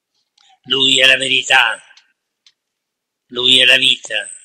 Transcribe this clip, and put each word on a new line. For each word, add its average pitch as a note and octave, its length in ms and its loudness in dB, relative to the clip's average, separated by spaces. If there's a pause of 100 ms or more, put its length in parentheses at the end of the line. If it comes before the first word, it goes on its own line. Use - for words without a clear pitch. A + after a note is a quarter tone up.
(640)
Lui C3+ 340 -2
è C3 60 2
la C3 120 2
verità, C3 640 -2 (1500)
Lui B2+ 300 0
è B2+ 60 4
la C3 120 4
vita, A#2 520 -4 (160)